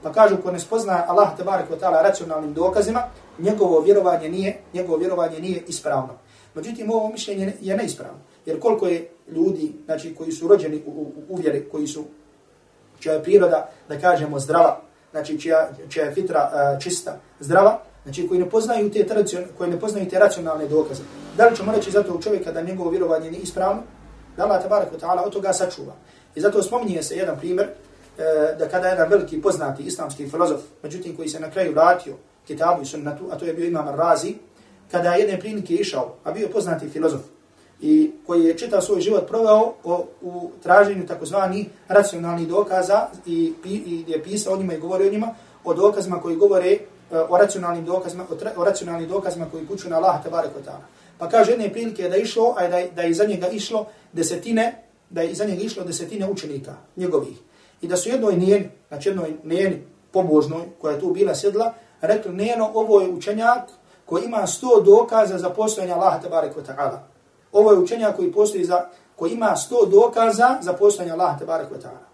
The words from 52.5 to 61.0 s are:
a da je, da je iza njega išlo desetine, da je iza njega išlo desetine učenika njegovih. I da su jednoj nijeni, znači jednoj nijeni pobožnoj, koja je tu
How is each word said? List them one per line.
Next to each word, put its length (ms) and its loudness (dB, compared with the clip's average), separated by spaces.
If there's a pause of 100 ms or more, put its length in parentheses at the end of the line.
a 100 0
da 100 0
je, 140 -2
da 100 -8
je 80 0
iza 160 2
njega 220 -2
išlo 380 -4 (280)
desetine, 680 -2 (280)
da 120 -4
je 100 -2
iza 140 -4
njega 160 -4
išlo 220 -8
desetine 480 -6
učenika 420 -10 (220)
njegovih. 420 -2 (440)
I 60 -10
da 100 0
su 120 -2
jednoj 260 2
nijeni, 340 4 (180)
znači 220 -4
jednoj 240 -4 (100)
nijeni 440 -2 (240)
pobožnoj, 500 2 (200)
koja 120 -2
je 60 -4
tu 120 -2